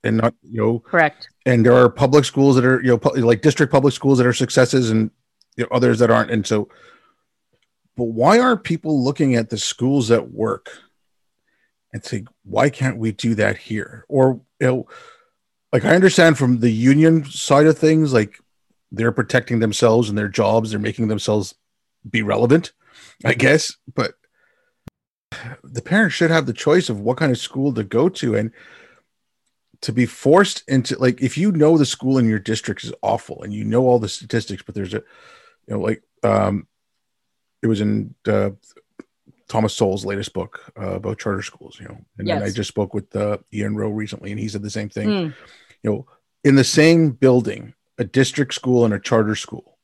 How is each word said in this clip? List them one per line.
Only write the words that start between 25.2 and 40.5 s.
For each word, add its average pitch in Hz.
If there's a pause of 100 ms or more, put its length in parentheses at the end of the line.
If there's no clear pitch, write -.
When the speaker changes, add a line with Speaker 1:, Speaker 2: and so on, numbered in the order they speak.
Speaker 1:
the 127
parents 196
should 165
have 160
the 113
choice 160
of 104
what 113
kind 147
of 120
school 135
to 113
go 123
to, 120
and 110 (1300)
to -
be 120
forced -
into, 131
like, 127
if 135
you 196
know 160
the 143
school 131
in 117
your 110
district -
is 113 (100)
awful -
and 101
you 107
know 117
all 123
the 104
statistics, -
but 104
there's 98
a, 107 (640)
you 107
know, 104
like, 110 (220)
um, 104 (960)
it 113
was 107
in, 104 (120)
uh, 101 (1000)
Thomas 110
Sowell's 98
latest 101
book, -